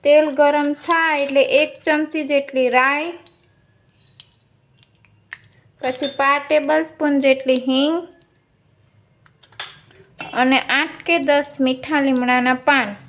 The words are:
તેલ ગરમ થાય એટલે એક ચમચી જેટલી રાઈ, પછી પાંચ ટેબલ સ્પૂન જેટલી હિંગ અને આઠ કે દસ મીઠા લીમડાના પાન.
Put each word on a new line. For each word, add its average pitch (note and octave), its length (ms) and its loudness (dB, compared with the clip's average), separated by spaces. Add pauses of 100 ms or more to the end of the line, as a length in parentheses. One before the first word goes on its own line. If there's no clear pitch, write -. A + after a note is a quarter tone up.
તેલ D4+ 220 6 (100)
ગરમ D4 300 2 (160)
થાય E4 400 0
એટલે C#4 180 0 (200)
એક D4+ 100 -2 (140)
ચમચી D#4 440 -2
જેટલી C#4 460 0
રાઈ, C#4+ 340 0 (2750)
પછી B3+ 280 -4 (100)
પાંચ C#4+ 260 0
ટેબલ D4+ 460 0
સ્પૂન D4 340 -2
જેટલી C4 400 2
હિંગ C#4 320 0 (2500)
અને C4 160 4 (180)
આઠ D#4 320 -6
કે E4+ 180 2
દસ C#4+ 240 2 (160)
મીઠા C#4 400 -2
લીમડાના B3+ 500 2 (140)
પાન. A3 240 0 (140)